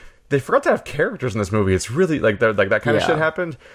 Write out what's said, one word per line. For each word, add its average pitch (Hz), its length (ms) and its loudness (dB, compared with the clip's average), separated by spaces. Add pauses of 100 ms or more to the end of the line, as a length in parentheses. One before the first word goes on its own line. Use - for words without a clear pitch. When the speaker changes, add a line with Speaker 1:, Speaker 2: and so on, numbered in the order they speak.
(280)
Speaker 1:
"They 143 100 0
forgot 233 260 0
to 349 60 2
have 214 140 0
characters 147 500 -4
in 113 40 -2
this 101 120 -2
movie." 98 240 2
It's 92 160 -2
really, 160 280 0
like, 104 220 2
that, 110 160 2
like, 98 120 2
that 107 140 0
kind - 140 2
of 101 60 2
Speaker 2:
Yeah. - 60 0
Speaker 1:
shit 160 100 2
happened. 160 380 -2 (180)